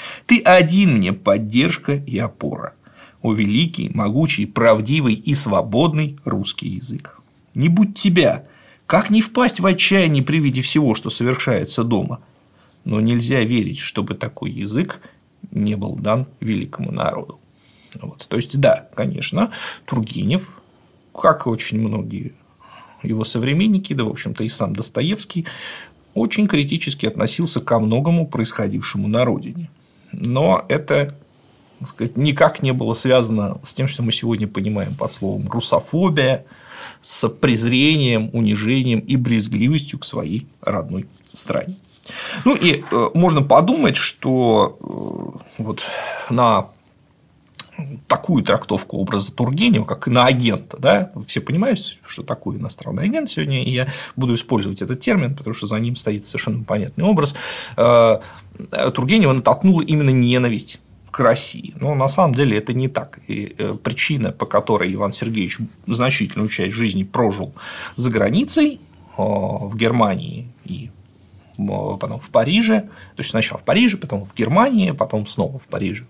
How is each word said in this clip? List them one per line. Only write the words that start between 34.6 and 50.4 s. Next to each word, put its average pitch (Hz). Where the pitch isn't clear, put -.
под -
словом 98
русофобия, 143
с -
презрением, 123
унижением 113
и 131
брезгливостью 120
к -
своей 98
родной 90
стране. -
Ну 262
и, 143
э, 117
можно 160
подумать, 180
что, 101
э, -
вот 110
на 117
такую 135
трактовку -
образа 98
Тургенева, 143
как -
на 123
агента, 123